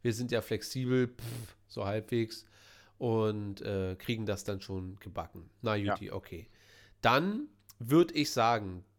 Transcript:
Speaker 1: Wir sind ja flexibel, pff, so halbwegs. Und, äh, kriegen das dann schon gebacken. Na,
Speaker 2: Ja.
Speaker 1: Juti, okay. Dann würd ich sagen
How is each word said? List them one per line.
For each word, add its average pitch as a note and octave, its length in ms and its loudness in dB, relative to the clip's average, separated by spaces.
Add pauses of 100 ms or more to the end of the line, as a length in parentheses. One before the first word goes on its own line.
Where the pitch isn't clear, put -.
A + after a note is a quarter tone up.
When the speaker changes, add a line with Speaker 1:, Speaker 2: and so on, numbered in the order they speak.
Speaker 1:
Wir A#2+ 120 0
sind A#2+ 180 -4
ja A2+ 100 2
flexibel, B2+ 680 2
pff, A#2 460 -12 (120)
so G#2+ 180 -6
halbwegs. A2 600 -2 (520)
Und, G#2+ 640 0
äh, F#2+ 360 -2
kriegen A2 280 -2
das G2+ 180 -2
dann G2 180 -4
schon F#2 380 -8
gebacken. E2 500 -10 (120)
Na, A2 140 2
Speaker 2:
Ja. G#2 180 0
Speaker 1:
Juti, G2 180 -6
okay. - 380 -10 (520)
Dann F#3+ 460 2 (320)
würd D#3 340 6
ich D3 180 0
sagen G#2+ 540 2 (140)